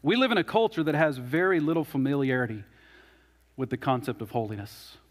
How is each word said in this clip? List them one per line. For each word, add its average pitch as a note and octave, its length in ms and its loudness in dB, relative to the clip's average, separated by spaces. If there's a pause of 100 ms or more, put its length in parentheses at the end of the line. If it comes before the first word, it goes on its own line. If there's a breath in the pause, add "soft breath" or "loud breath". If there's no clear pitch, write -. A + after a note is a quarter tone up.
We E3+ 120 2
live B3+ 160 2
in F#3+ 60 2
a E3+ 60 2
culture G#3+ 400 0
that D3+ 100 0
has D3+ 240 2
very D#3+ 420 2
little D#3 260 0
familiarity C3 800 0 (880 soft breath)
with C3 160 -4
the B2+ 60 -2
concept B2+ 440 -2
of G#2+ 100 -8
holiness. G#2+ 680 -6 (140)